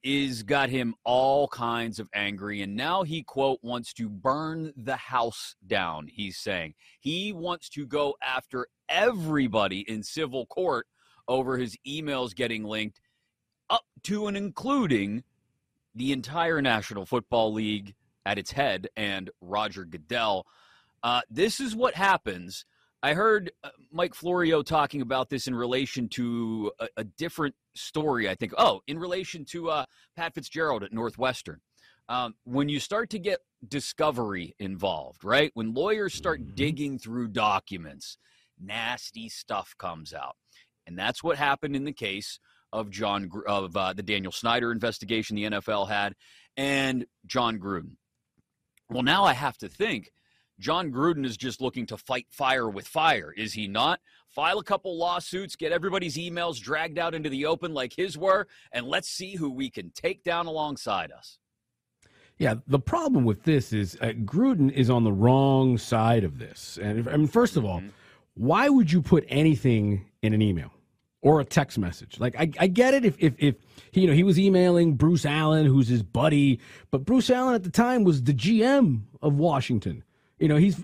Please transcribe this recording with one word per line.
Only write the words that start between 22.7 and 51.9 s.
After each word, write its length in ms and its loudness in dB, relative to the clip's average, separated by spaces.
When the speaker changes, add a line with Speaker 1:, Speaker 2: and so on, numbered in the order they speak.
Speaker 1:
I 120 2
heard, 360 2
uh, 60 -16
Mike 220 -2
Florio 480 2
talking 400 0
about 300 -2
this 160 -6
in 80 -4
relation 540 -2
to 720 -4
a, 80 -6
a 60 -4
different 520 -6
story, 560 -2
I 60 -2
think. 240 -6
Oh, 260 4
in 140 -8
relation 460 -8
to, 260 -8
uh, 140 -2
Pat 200 -8
Fitzgerald 480 -2
at 100 -12
Northwestern. 680 -6
Um, 340 -4
when 260 -2
you 100 -2
start 300 -4
to 80 -8
get 220 -2
discovery 920 -4
involved, 640 -6
right? 320 2
When 180 -6
lawyers 400 -2
start 280 -4
Speaker 2:
Mm-hmm. 120 -14
Speaker 1:
digging 460 -4
through 300 -8
documents, 920 -4
nasty 720 -10
stuff 500 -8
comes 340 -10
out. 220 -12
And 100 -16
that's 280 -6
what 140 -2
happened 380 -2
in 100 -4
the 80 -8
case 460 -8
of 200 -6
John 380 -2
Gr-, 180 -10
of, 280 -2
uh, 180 -2
the 100 -10
Daniel 280 -4
Snyder 400 -2
investigation 640 -4
the 100 -4
N 80 -4
F 160 -4
L 180 -2
had 260 -2
and 520 -2
Jon 320 -2
Gruden. 380 -8
Well, 100 -2
now 220 2
I 100 6
have 240 -4
to 100 -12
think 440 -4
Jon 320 -2
Gruden 340 0
is 120 -6
just 220 -8
looking 280 -6
to 100 -10